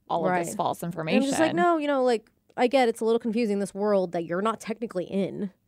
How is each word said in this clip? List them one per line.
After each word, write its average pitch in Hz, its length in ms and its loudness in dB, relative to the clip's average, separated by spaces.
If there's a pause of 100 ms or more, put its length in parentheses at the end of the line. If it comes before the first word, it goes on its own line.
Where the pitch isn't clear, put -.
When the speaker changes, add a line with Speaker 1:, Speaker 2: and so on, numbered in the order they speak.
(100)
Speaker 1:
all 170 160 0
of 180 80 2
this 170 140 -2
Speaker 2:
Right. - 80 -10
Speaker 1:
false 160 260 -4
Speaker 2:
And 170 100 -6
Speaker 1:
information." 160 300 0
Speaker 2:
I'm 269 60 0
just - 120 0
like, 320 140 2
"No, 349 240 4
you 294 80 -2
know, 277 160 0
like, 247 260 0 (280)
I 247 100 2
get 247 220 4
it's 226 120 -2
a 233 40 -4
little 226 160 2
confusing, 214 400 0
this 196 120 -4
world 196 400 0
that 175 120 -2
you're 175 180 -2
not 214 180 0
technically 196 440 -6
in." 185 460 -4 (180)